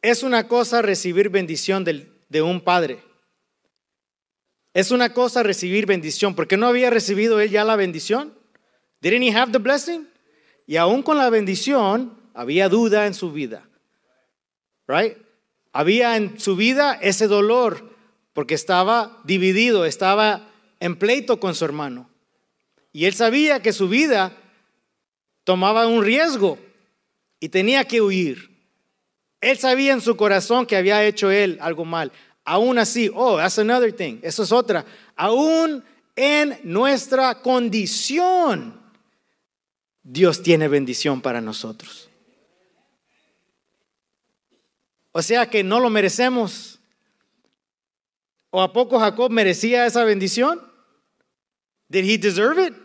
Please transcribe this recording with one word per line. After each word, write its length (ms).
Es 200
una 260
cosa 340
recibir 480
bendición 520
del, 300
de 140
un 180
padre. 420
Es 160
una 240
cosa 280
recibir 440
bendición, 480
porque 240
no 80
había 240
recibido 500
él 100
ya 140
la 100
bendición. 600
Didn't 220
he 120
have 160
the 80
blessing? 480
Y 100
aún 260
con 140
la 140
bendición, 880
había 340
duda 380
en 80
su 180
vida. 340
Right? 300
Había 440
en 220
su 160
vida 460
ese 280
dolor, 680
porque 180
estaba 680
dividido, 640
estaba 600
en 180
pleito 440
con 140
su 100
hermano. 460
Y 140
él 80
sabía 480
que 100
su 160
vida 480
tomaba 440
un 180
riesgo 540
y 80
tenía 380
que 160
huir. 520
Él 160
sabía 380
en 80
su 160
corazón 480
que 100
había 300
hecho 240
él 320
algo 240
mal. 260
Aún 340
así, 360
oh, 240
that's 200
another 320
thing, 300
eso 220
es 100
otra. 320
Aún 680
en 480
nuestra 800
condición, 1400
Dios 400
tiene 260
bendición 540
para 180
nosotros. 720
O 100
sea 260
que 160
no 160
lo 80
merecemos. 840
¿O 120
a 100
poco 260
Jacob 320
merecía 540
esa 200
bendición? 580
Did 160
he 120
deserve 520
it? 60